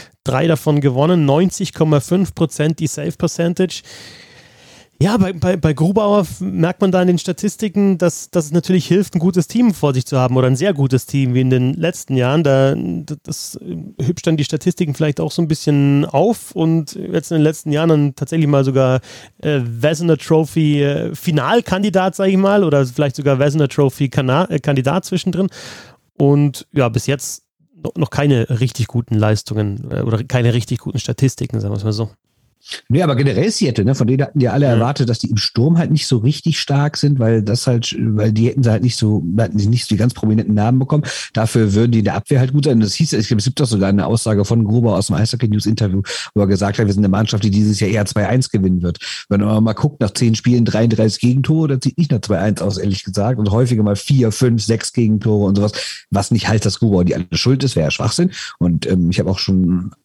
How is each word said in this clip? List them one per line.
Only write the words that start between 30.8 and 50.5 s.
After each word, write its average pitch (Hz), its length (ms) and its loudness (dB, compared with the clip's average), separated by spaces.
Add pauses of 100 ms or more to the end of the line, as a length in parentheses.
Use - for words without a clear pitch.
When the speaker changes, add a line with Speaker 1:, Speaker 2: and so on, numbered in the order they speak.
Speaker 1:
Statistiken, 120 600 -2
sagen 101 140 -4
wir's 101 100 -6
mal 107 80 -2
so. 107 180 -4 (800)
Speaker 2:
Nee, 147 140 2
aber 147 120 0
generell 139 360 0
Seattle, 123 340 0
ne, 131 100 2
von 127 120 0
denen 131 160 2
hatten 139 180 -2
ja 120 120 2
alle 143 120 2
Speaker 1:
Mhm. 127 80 4
Speaker 2:
erwartet, 120 380 0
dass 113 80 -2
die - 100 -4
im 113 80 -2
Sturm 143 400 2
halt 165 140 2
nicht 151 160 0
so 127 100 2
richtig 143 420 0
stark 143 380 -2
sind, 147 220 2
weil 113 240 2
das 101 240 -2
halt, 120 340 0
weil 110 320 0
die 113 160 2
hätten 135 140 0
sie 117 80 4
halt 107 120 2
nicht 123 140 0
so, 104 260 2 (160)
hatten 107 200 0
sie 101 80 0
nicht 120 180 2
so 110 100 -2
die 95 40 0
ganz 120 160 2
prominenten 107 400 0
Namen 113 240 2
bekommen. 147 240 0 (320)
Dafür 110 400 2
würden 117 180 4
die 113 60 4
in 104 80 2
der - 80 -2
Abwehr 123 260 0
halt 131 140 0
gut 143 100 2
sein. 135 120 4
Und 113 40 4
das 104 140 0
hieß, 165 180 -2
ich 113 160 -2
glaub, 113 100 2
es 101 60 -2
gibt 131 160 -2
doch 139 60 2
sogar 98 240 0
eine 98 160 2
Aussage 104 400 0
von 117 180 2
Gruber 110 320 2
aus 95 120 -2
dem - 80 0
Eishockey 113 320 0
News 104 180 0
Interview, 101 340 0 (340)
wo 104 60 2
er 101 60 2
gesagt 98 320 0
hat, 113 80 2
wir 101 80 0
sind 104 100 2
eine 98 60 2
Mannschaft, 104 340 0
die 104 60 2
dieses 104 300 2
Jahr 101 100 0
eher 104 160 0
zwei 101 220 -2
eins 127 200 0
gewinnen 92 320 0
wird. 87 160 -2 (320)
Wenn 101 140 0
man 107 200 2
mal 110 120 0
guckt, 147 260 -2
nach 107 120 -2
zehn 113 220 2
Spielen 120 300 2